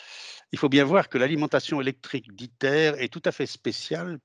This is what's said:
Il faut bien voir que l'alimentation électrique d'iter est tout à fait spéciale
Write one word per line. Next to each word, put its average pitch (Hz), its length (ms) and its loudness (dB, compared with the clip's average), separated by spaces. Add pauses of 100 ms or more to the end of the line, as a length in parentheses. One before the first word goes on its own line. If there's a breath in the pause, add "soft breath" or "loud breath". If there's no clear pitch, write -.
(520 loud breath)
Il - 80 -8
faut 147 80 2
bien 139 160 6
voir 170 240 4
que - 100 -2
l'alimentation 147 640 0
électrique 131 540 -6
d'iter 139 640 0
est 123 140 -4
tout 170 120 -12
à 170 80 2
fait 139 140 -4
spéciale 160 800 -6